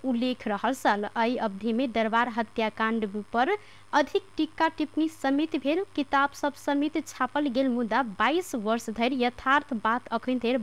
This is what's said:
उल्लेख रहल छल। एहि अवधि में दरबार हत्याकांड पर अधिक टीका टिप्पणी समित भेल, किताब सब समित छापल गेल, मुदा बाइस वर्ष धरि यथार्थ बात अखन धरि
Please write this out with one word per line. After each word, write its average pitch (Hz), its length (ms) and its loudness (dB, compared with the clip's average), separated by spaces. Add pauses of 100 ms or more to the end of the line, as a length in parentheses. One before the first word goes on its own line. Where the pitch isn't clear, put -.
उल्लेख 254 420 0
रहल 214 260 0
छल। 208 340 0
एहि 233 300 0
अवधि 214 360 -2
में 247 180 0
दरबार 226 380 2
हत्याकांड 220 800 -2 (260)
पर 247 160 2 (440)
अधिक 302 300 2 (140)
टीका 320 300 0
टिप्पणी 311 420 -2
समित 285 460 0
भेल, 302 280 0 (120)
किताब 277 360 2
सब 285 240 -2
समित 294 420 0 (100)
छापल 285 400 -2
गेल, 269 200 2
मुदा 240 360 2
बाइस 247 520 0
वर्ष 226 340 -2
धरि 240 340 0
यथार्थ 262 520 2
बात 226 320 0
अखन 247 320 -2
धरि 240 240 0